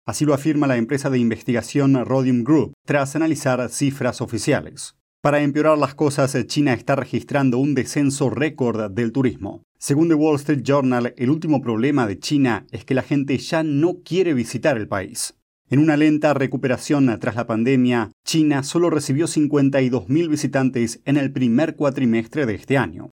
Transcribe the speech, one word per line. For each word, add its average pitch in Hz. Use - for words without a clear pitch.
Así 120
lo 147
afirma 143
la 127
empresa 135
de 127
investigación 123
Rhodium 127
Group, 135
tras 139
analizar 143
cifras 135
oficiales. 104
Para 147
empeorar 151
las 139
cosas, 143
China 143
está 135
registrando 131
un 139
descenso 139
récord 113
del 113
turismo. 117
Según 156
The 165
Wall 151
Street 139
Journal, 127
el 123
último 156
problema 120
de 98
China 135
es -
que 160
la 156
gente 139
ya 160
no 156
quiere 175
visitar 123
el 104
país. -
En 127
una 151
lenta 151
recuperación 131
tras 113
la 117
pandemia, 123
China 147
solo 170
recibió 147
cincuenta 139
y 131
dos 117
mil 165
visitantes 131
en 139
el 139
primer 131
cuatrimestre 131
de 107
este 131
año, 90